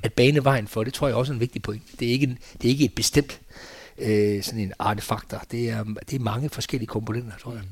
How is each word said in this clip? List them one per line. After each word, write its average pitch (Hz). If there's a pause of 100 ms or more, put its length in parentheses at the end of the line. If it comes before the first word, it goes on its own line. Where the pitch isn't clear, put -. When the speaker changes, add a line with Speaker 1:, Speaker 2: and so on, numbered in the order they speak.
Speaker 1:
at 113
bane 135
vejen 131
for. 110
Det 131
tror -
jeg 120
også 131
er 135
en 117
vigtig 120
point. 107 (160)
Det 123
er 117
ikke 135
en, 123 (240)
det 123
er -
ikke 143
et 107
bestemt, - (580)
øh, 104
sådan 113
en 95
artefakter. 101 (120)
Det 120
er, 107 (260)
det 135
er 135
mange 120
forskellige -
komponenter, 113 (100)
tror 123
jeg. 113
Speaker 2:
Mm. 95